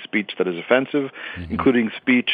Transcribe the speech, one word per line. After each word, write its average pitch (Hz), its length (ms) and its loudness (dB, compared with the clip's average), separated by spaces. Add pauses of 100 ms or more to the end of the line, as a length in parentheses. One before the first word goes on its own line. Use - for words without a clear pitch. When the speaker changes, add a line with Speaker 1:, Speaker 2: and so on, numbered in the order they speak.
Speaker 1:
speech - 340 -4
that 92 80 0
is 87 120 -4
offensive, 135 520 0 (260)
Speaker 2:
Mm-hmm. 85 140 -12
Speaker 1:
including 120 460 2
speech 123 380 2